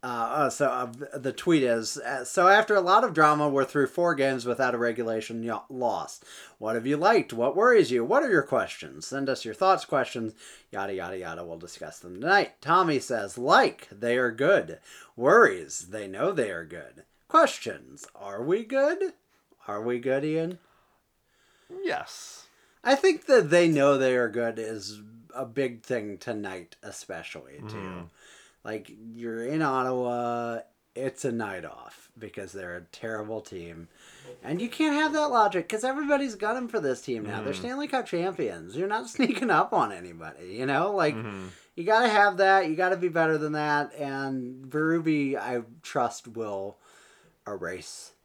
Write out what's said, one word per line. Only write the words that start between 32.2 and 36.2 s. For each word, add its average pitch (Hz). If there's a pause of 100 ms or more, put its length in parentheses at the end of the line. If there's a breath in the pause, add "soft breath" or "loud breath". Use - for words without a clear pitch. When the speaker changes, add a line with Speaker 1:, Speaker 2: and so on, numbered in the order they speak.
Speaker 1:
they're 90
a 87
terrible 107
team. 85 (540 loud breath)
And 160
you 240
can't 302
have 302
that 302
logic 202
'cause 220
everybody's 277